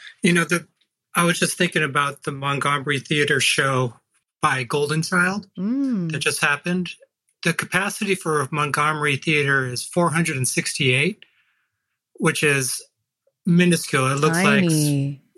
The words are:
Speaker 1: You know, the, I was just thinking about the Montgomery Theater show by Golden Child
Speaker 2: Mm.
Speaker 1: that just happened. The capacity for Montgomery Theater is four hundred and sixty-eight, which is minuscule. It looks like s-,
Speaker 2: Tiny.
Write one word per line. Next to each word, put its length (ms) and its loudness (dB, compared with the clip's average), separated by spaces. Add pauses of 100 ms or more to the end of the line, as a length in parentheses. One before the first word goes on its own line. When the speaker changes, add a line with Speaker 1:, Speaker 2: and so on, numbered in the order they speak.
(240)
Speaker 1:
You 100 4
know, 100 2
the, 220 -2 (500)
I 80 2
was 140 2
just 180 -2
thinking 280 0
about 400 -2
the 80 -6
Montgomery 640 -2
Theater 420 0
show 540 0 (480)
by 220 0
Golden 400 -2
Child 520 -2
Speaker 2:
Mm. 560 -2
Speaker 1:
that 60 -4
just 240 -2
happened. 480 -2 (540)
The 100 0
capacity 600 -2
for 340 -2
Montgomery 680 0
Theater 500 2
is 180 -8
four 240 0
hundred 280 0
and 100 0
sixty-eight, 800 0 (880)
which 280 0
is 400 0 (640)
minuscule. 640 4
It 40 0
looks 280 2
like 200 4
s-, 80 2
Speaker 2:
Tiny. 500 0 (160)